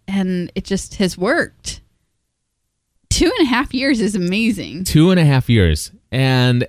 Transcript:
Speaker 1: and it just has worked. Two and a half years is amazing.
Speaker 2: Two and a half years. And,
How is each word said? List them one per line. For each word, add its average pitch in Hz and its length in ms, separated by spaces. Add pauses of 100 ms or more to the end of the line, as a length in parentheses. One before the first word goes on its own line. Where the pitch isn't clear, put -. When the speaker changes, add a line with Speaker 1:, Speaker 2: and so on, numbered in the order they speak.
Speaker 1:
and 185 480
it 185 100
just - 320
has 180 220
worked. - 600 (1300)
Two - 280
and 339 100
a - 20
half 254 240
years 262 260
is 196 140
amazing. 180 680
Speaker 2:
Two 160 260
and 185 80
a 165 60
half 139 240
years. 90 420 (220)
And, 127 560